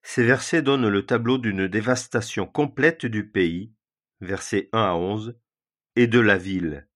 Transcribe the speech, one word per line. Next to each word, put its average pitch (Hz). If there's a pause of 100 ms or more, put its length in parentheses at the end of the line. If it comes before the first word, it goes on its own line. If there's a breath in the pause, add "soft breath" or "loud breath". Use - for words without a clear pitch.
Ces -
versets 131
donnent 135
le 101
tableau 120
d'une 98
dévastation 117
complète 151
du 110
pays, 92 (460)
versets 98
un 113
à 92
onze, 107 (560)
et 120
de 117
la 104
ville 87